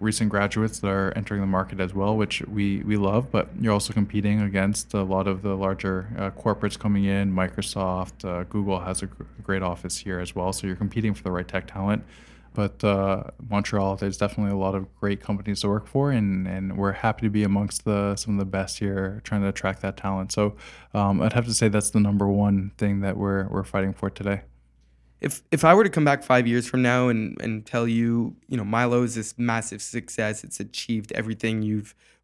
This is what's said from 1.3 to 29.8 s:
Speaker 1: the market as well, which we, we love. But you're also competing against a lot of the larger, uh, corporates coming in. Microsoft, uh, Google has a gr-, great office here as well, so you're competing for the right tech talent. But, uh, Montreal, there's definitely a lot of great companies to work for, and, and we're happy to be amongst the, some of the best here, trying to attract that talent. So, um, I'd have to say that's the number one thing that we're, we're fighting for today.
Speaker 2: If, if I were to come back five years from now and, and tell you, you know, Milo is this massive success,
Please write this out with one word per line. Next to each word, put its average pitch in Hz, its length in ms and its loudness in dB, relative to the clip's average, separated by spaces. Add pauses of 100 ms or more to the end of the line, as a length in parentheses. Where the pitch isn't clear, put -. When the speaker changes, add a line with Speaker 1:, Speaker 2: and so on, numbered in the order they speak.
Speaker 1:
the 98 60 0
market 95 340 0
as 92 140 -2
well, 101 240 2
which 104 300 0
we, 101 340 0
we 107 160 0
love. 104 340 2
But - 160 2 (120)
you're 110 120 2
also 101 220 2
competing 104 480 2
against 98 540 0
a 98 80 2
lot 95 240 0
of 95 160 0
the 98 120 0
larger, 95 520 -2 (100)
uh, 95 140 -2
corporates - 480 -2
coming 101 240 2
in. 98 280 2
Microsoft, 92 960 -2
uh, 87 180 -4
Google 98 340 -2
has 92 240 -4
a - 20 -4
gr-, - 160 -12 (220)
great 95 180 -2
office 90 380 -4
here 92 200 -4
as 90 140 -8
well, 92 180 -2
so - 140 -6
you're 92 100 -4
competing 104 380 -2
for - 80 -10
the 98 80 -6
right 90 180 -4
tech 95 200 -4
talent. 101 360 -2 (520)
But, 104 280 -2
uh, 98 420 2 (220)
Montreal, 101 500 0
there's 98 200 -4
definitely 101 360 0
a 101 40 -2
lot 95 160 0
of 95 220 -4
great 101 260 -2
companies 101 400 -4
to 101 80 0
work 107 160 0
for, 139 240 0
and, 98 380 2
and 95 280 -4
we're 98 180 0
happy - 340 0
to - 20 0
be 104 140 2
amongst 101 420 0
the, 101 300 0
some 107 180 -4
of 101 60 0
the 95 100 -4
best 95 300 -4
here, 98 440 -2
trying 104 180 -2
to 98 80 2
attract - 340 -2
that 98 120 -4
talent. 98 360 -4
So, 104 240 2 (400)
um, 101 260 2
I'd 107 120 2
have 117 120 2
to 113 80 -2
say 113 140 4
that's 104 240 2
the 110 80 4
number 101 280 4
one 101 520 4
thing 101 220 0
that 98 140 -2
we're, 98 320 0
we're 98 160 -2
fighting 98 300 -2
for 98 160 -4
today. 101 320 -4 (800)
Speaker 2:
If, - 300 -4
if 160 120 2
I 165 120 10
were 214 80 8
to 202 80 2
come 160 120 2
back 143 200 4
five 123 240 4
years 120 200 2
from 127 140 0
now 123 280 4
and, 110 320 -2
and 110 220 -4
tell 117 240 -2
you, 117 480 0 (120)
you 131 100 -4
know, 107 80 -2
Milo 120 380 2
is 110 100 -2
this 110 240 -6
massive 113 420 -2
success, - 640 -4